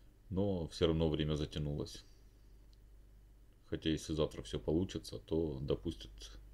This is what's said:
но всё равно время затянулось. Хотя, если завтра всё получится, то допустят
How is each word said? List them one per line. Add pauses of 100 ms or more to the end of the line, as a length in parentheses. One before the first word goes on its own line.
(300)
но
всё
равно
время
затянулось. (1700)
Хотя,
если
завтра
всё
получится,
то
допустят (420)